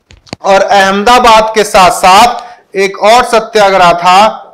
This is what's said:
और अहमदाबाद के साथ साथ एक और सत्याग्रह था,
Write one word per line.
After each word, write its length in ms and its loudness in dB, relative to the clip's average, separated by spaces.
और 200 0
अहमदाबाद 920 0
के 100 -2
साथ 280 2
साथ 840 -2
एक 240 -6
और 240 2
सत्याग्रह 720 0
था, 480 0